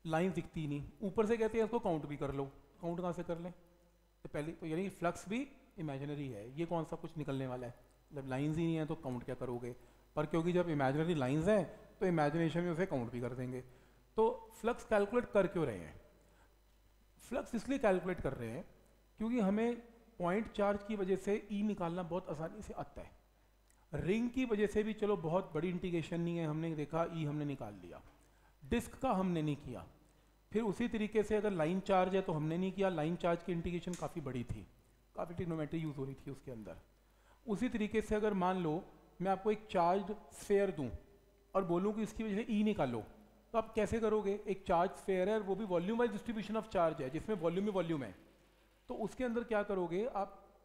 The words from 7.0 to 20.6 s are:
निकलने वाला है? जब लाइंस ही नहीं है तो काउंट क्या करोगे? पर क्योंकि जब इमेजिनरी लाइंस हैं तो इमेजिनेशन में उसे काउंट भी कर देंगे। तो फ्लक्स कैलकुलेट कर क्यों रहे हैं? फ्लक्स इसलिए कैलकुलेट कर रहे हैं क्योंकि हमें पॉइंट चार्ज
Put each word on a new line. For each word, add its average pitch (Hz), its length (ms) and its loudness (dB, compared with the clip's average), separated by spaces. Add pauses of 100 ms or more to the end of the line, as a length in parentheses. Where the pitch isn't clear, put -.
निकलने 135 280 -2
वाला 127 200 -6
है? 120 80 -10 (360)
जब 139 180 -8
लाइंस 143 280 0
ही 170 80 2
नहीं 165 120 2
है 156 100 0
तो 160 100 -4
काउंट 123 280 -6
क्या 131 100 -6
करोगे? 123 400 -6 (420)
पर 151 100 2
क्योंकि 165 260 2
जब 175 180 4
इमेजिनरी 147 460 2
लाइंस 147 320 2
हैं 208 160 6 (360)
तो 196 60 4
इमेजिनेशन 160 540 4
में 175 100 0
उसे 170 160 0
काउंट 123 260 -2
भी 120 80 -6
कर 123 140 -4
देंगे। 127 260 -6 (560)
तो 226 380 2
फ्लक्स 233 300 -2
कैलकुलेट 220 480 2
कर 196 160 6
क्यों 165 180 0
रहे 107 120 -4
हैं? 82 220 -12 (1200)
फ्लक्स - 300 -4
इसलिए 247 240 0
कैलकुलेट 185 420 2
कर 135 120 -2
रहे 117 180 -6
हैं 151 140 -8 (540)
क्योंकि 226 220 0
हमें 220 360 4 (420)
पॉइंट 180 340 0
चार्ज 202 300 2